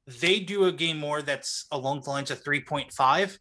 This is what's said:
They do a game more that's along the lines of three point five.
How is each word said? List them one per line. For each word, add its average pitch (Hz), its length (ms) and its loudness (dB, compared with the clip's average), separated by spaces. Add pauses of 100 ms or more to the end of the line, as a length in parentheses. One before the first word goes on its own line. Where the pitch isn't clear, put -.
They 170 320 2
do 196 260 2
a 185 60 6
game 160 280 -2
more 147 240 -2
that's - 480 -4
along 139 300 -2
the 143 100 -6
lines 139 200 -2
of - 120 -8
three 143 180 -2
point 139 320 -6
five. 160 480 4